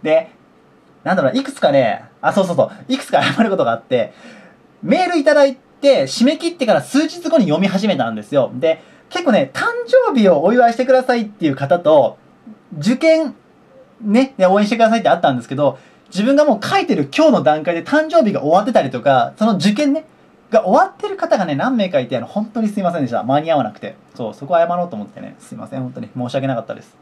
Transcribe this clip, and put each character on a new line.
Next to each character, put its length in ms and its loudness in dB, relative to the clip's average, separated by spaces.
で、 300 0
な 100 -2
ん 20 2
だ 80 0
ろ 60 2
う 40 -6
な、 60 0
い 40 -6
く 80 -10
つ 80 -16
か 120 2
ね、 340 0
あ、 120 0
そ 100 2
う 20 0
そ 80 -6
う 20 -4
そ 100 2
う、 60 -12
い 100 -4
く 60 -10
つ 80 -12
か 100 2
謝 220 -2
る 60 -4
こ 80 -2
と 80 0
が 60 0
あ 40 -2
っ 60 -14
て、 320 -4
メ 240 0
ー 60 -4
ル 60 0
い 60 0
た 100 4
だ 120 6
い 100 0
て、 480 0
締 220 0
め 120 2
切 120 -4
っ 60 -10
て 100 -4
か 80 2
ら 80 2
数 260 -2
日 220 -12
後 80 2
に 80 4
読 160 0
み 60 2
始 200 -2
め 80 0
た 140 -2
ん 60 -8
で 80 -10
す 100 -10
よ。 220 2
で、 260 -2
結 160 -4
構 60 2
ね、 220 0
誕 120 -4
生 300 4
日 120 4
を 140 2
お 100 2
祝 160 4
い 40 -2
し 20 -6
て 100 -2
く 60 2
だ 120 4
さ 120 0
い 80 -2
っ 20 -6
て 200 -8
い 40 2
う 60 -2
方 240 0
と、 380 2
受 200 -2
験、 380 2
ね、 360 0
で、 100 6
応 120 4
援 60 2
し 40 -6
て 60 0
く 40 -8
だ 100 4
さ 80 2
い 20 0
っ 40 -8
て 60 2
あ 60 4
っ 60 -6
た 100 2
ん 60 -2
で 60 -8
す 60 -20
け 60 -6
ど、 220 0
自 160 -6
分 120 2
が 100 4
も 160 0
う 40 -10
書 120 0
い 100 -2
て 80 0
る 200 -4
今 120 4
日 40 6
の 120 2
段 200 0
階 100 -2
で 100 -6
誕 260 0
生 140 2
日 100 0
が 80 -4
終 100 0
わ 100 4
っ 40 -4
て 60 -4
た 100 2
り 80 -4
と 120 -8
か、 360 2
そ 80 0
の 100 2
受 180 0
験 200 0
ね、 120 -6
が 160 2
終 200 4
わ 60 -12
っ 40 -20
て 100 -10
る 100 -8
方 200 0
が 80 0
ね、 100 -4
何 200 -2
名 140 -2
か 100 0
い 80 -4
て、 100 -6
あ 40 -2
の、 60 -14
本 180 -6
当 160 -6
に 80 -2
す 100 -6
い 40 -4
ま 100 -2
せ 60 -4
ん 20 -2
で 60 -2
し 40 -6
た。 120 -4
間 160 0
に 120 -4
合 60 2
わ 60 0
な 80 -6
く 80 -20
て。 160 -14
そ 140 -8
う、 40 -14
そ 120 -16
こ 80 -4
は 120 2
謝 20 -8
ろ 180 -4
う 40 -14
と 60 -12
思 100 -10
っ 20 -20
て 120 -20
ね、 200 -16
す 160 -20
い 20 -16
ま 100 -16
せ 100 -12
ん、 40 -8
本 120 -10
当 60 -14
に。 160 -14
申 140 -6
し 60 -10
訳 120 -4
な 80 -2
か 60 -6
っ 40 -12
た 100 -12
で 60 -20
す。 200 -20